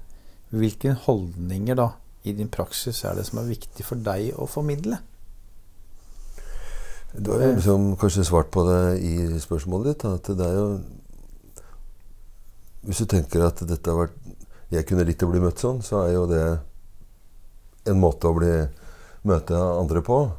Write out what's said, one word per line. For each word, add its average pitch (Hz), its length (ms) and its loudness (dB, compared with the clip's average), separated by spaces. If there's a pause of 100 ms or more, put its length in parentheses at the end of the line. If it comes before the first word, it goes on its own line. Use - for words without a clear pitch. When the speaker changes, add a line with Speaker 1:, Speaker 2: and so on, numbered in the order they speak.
(520)
Speaker 1:
hvilke 110 420 2
holdninger 95 800 -2
da 117 160 2 (320)
i 104 80 -4
din 104 160 -4
praksis - 560 -6
er 92 100 -2
det 98 120 -4
som 113 120 -6
er 117 160 -2
viktig - 300 -12
for 127 120 -6
deg 107 380 -2
å - 140 -6
formidle? 151 500 -2 (2250)
Speaker 2:
Du 101 140 -2
har 117 80 4
jo 131 100 6
Speaker 1:
Eh. 123 60 4
Speaker 2:
liksom 98 400 4
kanskje 95 280 4
svart 82 260 4
på 90 180 4
det 90 340 4
i 82 380 0
spørsmålet 90 440 -2
ditt, 147 180 0
da, 101 120 0
at 90 100 -6
det 92 220 0
er 87 80 2
jo, 101 260 0 (2000)
hvis 95 140 -2
du 110 80 2
tenker 87 400 4
at 82 100 2 (100)
dette 82 240 -2
har 85 160 2
vært, - 120 -10 (520)
jeg 82 160 0
kunne 90 200 4
likt 85 180 2
å 87 60 2
bli 90 100 4
møtt 87 180 2
sånn, 127 240 -2
så 98 240 0
er 87 60 4
jo 90 140 4
det 82 340 2 (1300)
en 98 140 4
måte 85 280 4
å 82 80 4
bli, 85 160 4 (720)
møte 87 320 2
andre 87 460 2
på. 123 160 2 (200)